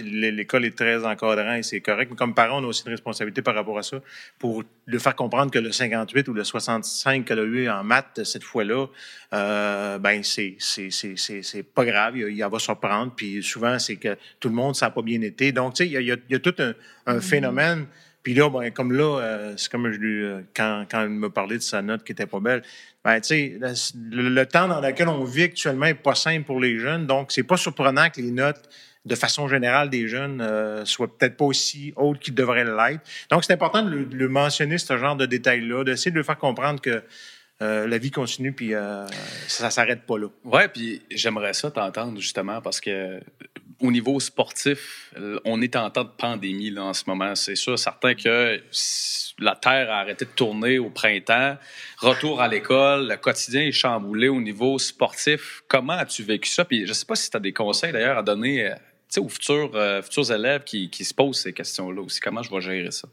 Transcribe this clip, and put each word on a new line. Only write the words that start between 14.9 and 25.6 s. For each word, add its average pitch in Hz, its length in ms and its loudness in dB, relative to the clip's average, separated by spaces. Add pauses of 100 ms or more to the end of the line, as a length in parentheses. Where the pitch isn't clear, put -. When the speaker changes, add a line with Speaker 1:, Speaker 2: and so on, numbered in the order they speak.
Speaker 1:
pas 117 120 -4
bien 113 200 0
été. 135 300 0
Donc, 127 220 0
tu 175 100 2
sais, - 40 -2
il 151 40 -6
y 139 40 -2
a, 131 40 0
il 123 60 -2
y 120 60 0
a, 123 40 -2 (120)
il 127 40 -2
y 135 40 2
a - 20 4
tout 175 200 0
un, 127 160 0 (320)
un 123 80 2
Speaker 2:
Mhm. 117 80 0
Speaker 1:
phénomène. 143 640 2 (360)
Puis 123 120 0
là, 147 160 8
ben, 123 200 -2
comme 123 220 0
là, 143 280 4
euh, 107 360 -4
c'est - 140 -6
comme 120 200 -2
je 107 80 -4
lui, 107 260 -2
euh, 98 160 -6 (140)
quand, 107 360 -2
quand 110 120 0
il 107 80 -2
m'a 104 200 -4
parlé 101 260 -2
de 113 60 -6
sa 104 200 -2
note 107 220 -4
qui - 80 -10
était 101 140 -6
pas 98 140 -6
belle, 120 220 2 (420)
ben, 113 160 4
tu - 80 -6
sais, 143 320 0
le, 127 120 -4 (500)
le, 127 80 4
le 131 160 6
temps 175 220 4
dans 160 120 0
lequel 139 280 2
on 139 160 0
vit 131 200 2
actuellement 147 420 0